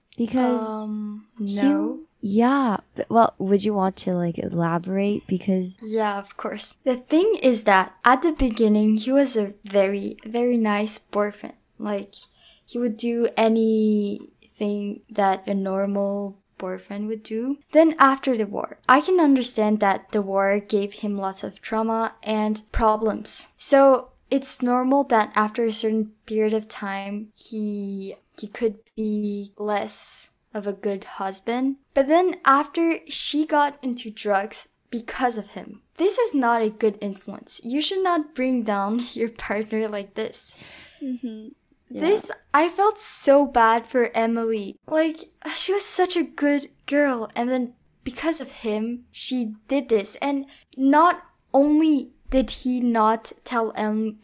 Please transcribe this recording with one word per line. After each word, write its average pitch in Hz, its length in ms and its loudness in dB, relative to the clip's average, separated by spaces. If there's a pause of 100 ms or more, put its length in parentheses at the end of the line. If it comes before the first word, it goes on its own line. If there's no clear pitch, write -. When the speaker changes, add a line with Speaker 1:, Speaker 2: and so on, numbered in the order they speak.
(160)
Speaker 1:
Because 247 460 0
Speaker 2:
Um, 214 640 -8 (120)
Speaker 1:
he 202 180 -4
Speaker 2:
no. 294 440 0 (200)
Speaker 1:
Yeah. 233 580 2 (160)
But, - 160 -6
well, 226 280 4
would 196 260 0
you 208 100 -2
want 190 300 0
to, 185 100 -2
like, 175 240 -2
elaborate? 180 880 -2
Because 185 560 -2
Speaker 2:
Yeah, 214 360 -2
of - 180 -16
course. - 380 -8 (100)
The 254 120 2
thing 359 460 2
is 220 220 4
that 190 300 4 (100)
at 262 180 6
the 330 100 2
beginning, 220 640 2
he 220 160 -2
was 269 240 4
a 202 180 -2 (100)
very, 202 600 0
very 240 320 0
nice 214 440 0
boyfriend. - 560 -4 (220)
Like, 202 360 -6 (500)
he - 140 -10
would 233 180 -2
do 233 400 0
anything 214 1600 0 (100)
that 196 380 0
a 202 60 -2
normal 196 840 -4 (200)
boyfriend 190 500 -8
would 220 140 -8
do. 247 360 -6 (140)
Then 320 260 6
after 269 380 4
the 214 100 0
war, - 320 -8 (100)
I 269 120 6
can 359 200 2
understand 233 600 2
that 196 320 0
the 208 100 0
war 196 380 0
gave 202 340 -4
him 208 240 -6
lots 190 260 -8
of 202 160 -12
trauma 226 600 -4
and 214 400 -2 (100)
problems. 220 760 0 (100)
So 269 520 4 (200)
it's 262 320 -2
normal 254 420 2
that 220 300 2
after 214 300 0
a 226 80 0
certain 220 400 -2 (140)
period 214 280 0
of 214 140 -4
time, 202 640 -10
he, 202 800 -8 (240)
he 214 100 -12
could 220 280 -4 (200)
be 208 600 -4
less 208 720 -6 (240)
of 208 120 -6
a 202 60 -4
good 196 320 -6
husband. 240 720 -4 (180)
But 269 120 4
then 349 380 4
after 311 540 2 (100)
she - 360 0
got 294 380 0
into 240 280 -6
drugs - 580 -4 (220)
because 240 460 -4
of 202 140 -10
him, - 320 -16 (140)
this 403 220 2
is 466 160 0
not 233 280 2
a 214 80 0
good 214 300 -2
influence. - 640 -12
You 254 160 -2
should 381 220 0
not 339 320 0
bring 254 280 0
down 208 460 -2
<laughs> - 40 -16
your 226 180 -4
partner 220 580 -4
like 202 260 -10
this. - 420 -10 (460)
Speaker 1:
Mm-hmm. 233 460 -10 (420)
Yeah. 254 100 -10
Speaker 2:
This, 381 300 0 (220)
I 320 180 4
felt 415 280 2
so 277 480 4
bad 226 400 4
for 240 280 0
Emily. 226 720 -2
Like, 320 300 0 (380)
she - 180 -2
was 403 120 0
such 370 320 0
a 330 80 2
good 285 420 0 (200)
girl, 269 500 0
and 240 140 -2
then 254 240 -2 (300)
because 320 360 -4
of 247 100 -12 (160)
him, 226 440 -4
she 233 440 -4 (140)
did 277 220 0
this. 196 320 0
And 277 240 -4 (300)
not 302 460 4 (300)
only 294 580 4 (200)
did 262 200 2
he 254 300 -4
not 226 520 0 (120)
tell 226 320 -2
Em-, 214 480 -4